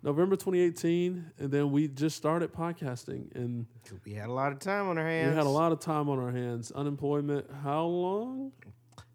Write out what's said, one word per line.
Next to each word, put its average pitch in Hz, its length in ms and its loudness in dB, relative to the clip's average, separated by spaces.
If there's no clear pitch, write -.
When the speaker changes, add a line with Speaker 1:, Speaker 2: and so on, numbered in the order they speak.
Speaker 1:
November 165 340 4
twenty 185 240 2
eighteen, 175 760 2
and 143 120 -2
then 143 200 2
we 147 180 4
just 143 300 -2
started 165 340 0
podcasting, 139 800 -6
and 120 300 -4
Speaker 2:
We 104 80 -12
had 104 160 -8
a 120 40 -6
lot 135 200 2
of 143 60 -8
time 196 300 0
on 170 100 0
our 160 80 0
Speaker 1:
we 165 80 0
had 165 160 2
a 160 60 4
Speaker 2:
hands. 156 100 4
Speaker 1:
lot 156 260 4
of 151 80 0
time 151 300 0
on 135 80 2
our 123 140 -2
hands. 120 400 -4
Unemployment, 143 760 -2
how 147 240 0
long? 214 680 -2